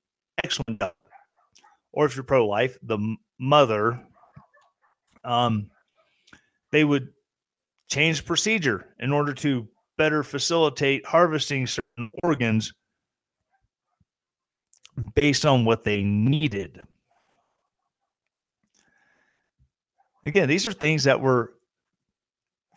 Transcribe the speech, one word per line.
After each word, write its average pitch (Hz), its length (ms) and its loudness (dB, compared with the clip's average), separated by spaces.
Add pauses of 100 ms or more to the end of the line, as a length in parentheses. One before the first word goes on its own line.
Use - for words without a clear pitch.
(440)
Excellent 113 360 -6
job. 95 120 -6 (960)
Or 151 160 0
if 127 80 -2
you're 131 80 -10
pro-life, 123 600 0
the 113 160 -4
m-, 110 200 -4 (220)
mother, 123 600 2 (1200)
um, 120 460 0 (1000)
they 151 140 4
would 143 240 0 (800)
change 156 360 -2
procedure 165 760 -2
in 127 120 -4
order 143 220 -2
to 131 320 -4 (320)
better 156 240 0
facilitate 143 800 0
harvesting 156 640 0
certain - 440 -10 (120)
organs 113 500 0 (2500)
based 147 280 2
on 131 200 4
what 113 180 2
they 104 220 0
needed. 107 760 -2 (3500)
Again, 151 220 2
these 180 200 0
are 214 40 -6
things 156 320 -2
that 139 160 4
were 127 340 0 (1200)